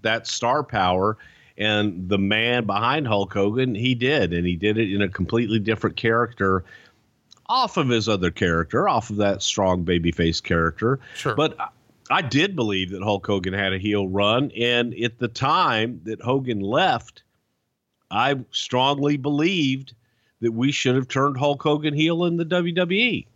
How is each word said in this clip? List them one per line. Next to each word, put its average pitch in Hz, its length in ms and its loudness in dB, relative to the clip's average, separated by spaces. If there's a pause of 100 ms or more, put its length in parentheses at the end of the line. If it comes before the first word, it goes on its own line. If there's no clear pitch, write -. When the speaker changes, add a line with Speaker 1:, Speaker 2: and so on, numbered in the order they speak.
Speaker 1:
that 113 260 -2
star 135 380 0
power 95 540 0 (400)
and 104 500 0
the 101 80 2
man 110 480 2
behind 120 420 0
Hulk 101 280 0
Hogan, 110 400 0
he 123 200 0
did, 123 380 0
and 87 140 0
he 90 100 0
did 107 220 0
it 107 120 2
in 101 120 0
a 98 80 2
completely 110 480 0
different 104 380 -2
character 113 680 0 (840)
off 247 300 -2
of 139 140 2
his 113 180 0
other 90 220 0
character, 87 580 0
off 117 220 -2
of 104 60 -8
that 101 260 0
strong 92 420 0
babyface 85 580 0
character. 90 580 0 (140)
Speaker 2:
Sure. 120 200 -4
Speaker 1:
But 151 260 -2
I, - 80 -8 (420)
I 175 120 2
did 160 340 0
believe 98 360 -2
that 92 100 -8
Hulk 101 240 -2
Hogan 95 260 0
had 98 220 -2
a 95 40 -2
heel 101 300 0
run, 104 480 2
and 120 380 0
at 113 240 -6
the 120 100 -2
time 123 760 0
that 110 180 -8
Hogan 123 380 -2
left, 127 640 -2 (840)
I 131 300 0 (120)
strongly 143 680 0
believed 143 760 0 (480)
that 117 120 0
we 123 200 0
should 127 220 0
have 131 140 0
turned 139 280 0
Hulk 143 260 0
Hogan 151 300 0
heel 165 320 2
in 170 140 0
the 170 80 -2
W 175 260 0
W 180 280 0
E. 226 360 -2